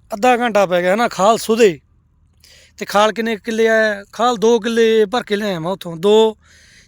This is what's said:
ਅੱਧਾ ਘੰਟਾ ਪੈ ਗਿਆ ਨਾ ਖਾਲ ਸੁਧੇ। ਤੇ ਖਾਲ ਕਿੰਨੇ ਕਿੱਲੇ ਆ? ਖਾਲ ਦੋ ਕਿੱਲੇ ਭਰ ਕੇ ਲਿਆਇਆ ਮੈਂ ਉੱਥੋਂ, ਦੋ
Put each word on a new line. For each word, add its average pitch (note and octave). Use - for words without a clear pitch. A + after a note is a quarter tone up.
ਅੱਧਾ A#3+
ਘੰਟਾ G#3
ਪੈ F3
ਗਿਆ F#3
ਨਾ A#3
ਖਾਲ G3+
ਸੁਧੇ। G#3+
ਤੇ G3+
ਖਾਲ G#3+
ਕਿੰਨੇ A3+
ਕਿੱਲੇ A3+
ਆ? G#3+
ਖਾਲ A#3+
ਦੋ A3+
ਕਿੱਲੇ A3
ਭਰ G#3+
ਕੇ G3+
ਲਿਆਇਆ G3+
ਮੈਂ E3
ਉੱਥੋਂ, F3
ਦੋ G#3+